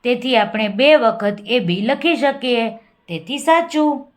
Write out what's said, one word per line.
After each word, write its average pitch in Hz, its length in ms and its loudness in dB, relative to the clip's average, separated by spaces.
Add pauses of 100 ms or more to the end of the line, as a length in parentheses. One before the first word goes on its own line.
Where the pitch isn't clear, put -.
તેથી 247 340 0
આપણે 214 320 0
બે 269 280 4
વખત 214 500 0
એ 247 120 0
બી 175 240 -2
લખી 285 340 0
શકીએ, 247 520 -2 (400)
તેથી 170 300 -8
સાચું. 302 800 0